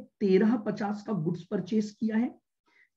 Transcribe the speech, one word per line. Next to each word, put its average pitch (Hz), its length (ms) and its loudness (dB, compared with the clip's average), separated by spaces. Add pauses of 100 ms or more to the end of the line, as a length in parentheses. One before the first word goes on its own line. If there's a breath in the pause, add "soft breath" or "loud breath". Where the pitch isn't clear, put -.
(200)
तेरह 214 380 4
पचास 208 500 -6
का 220 60 -4
गुड्स 170 300 -4
परचेज 214 480 -2
किया 220 260 -4
है, 247 120 0 (680)